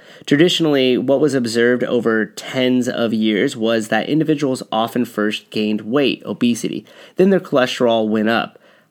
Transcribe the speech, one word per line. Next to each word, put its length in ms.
Traditionally, 720
what 240
was 140
observed 500
over 400
tens 640
of 240
years 420
was 340
that 200
individuals 540
often 320
first 460
gained 320
weight, 420
obesity, 600
then 120
their 100
cholesterol 680
went 220
up, 280